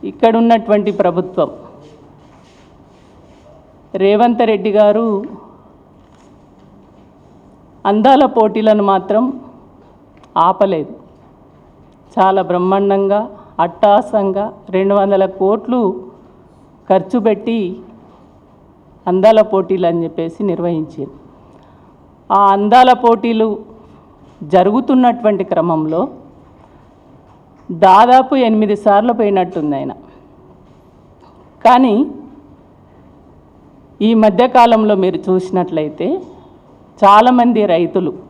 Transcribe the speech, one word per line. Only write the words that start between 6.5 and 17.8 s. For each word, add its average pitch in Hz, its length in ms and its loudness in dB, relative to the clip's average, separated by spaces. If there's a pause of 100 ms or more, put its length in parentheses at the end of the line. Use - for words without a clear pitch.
అందాల 233 400 2
పోటీలను 214 580 0
మాత్రం 196 400 0 (1120)
ఆపలేదు. 175 560 -2 (1300)
చాలా 190 220 2
బ్రహ్మాండంగా, 196 880 -2 (300)
అట్టాసంగా 202 920 0 (160)
రెండు 196 260 0
వందల 196 300 2
కోట్లు 202 560 -2 (1080)
ఖర్చు 175 300 0
పెట్టి 214 600 -4 (1300)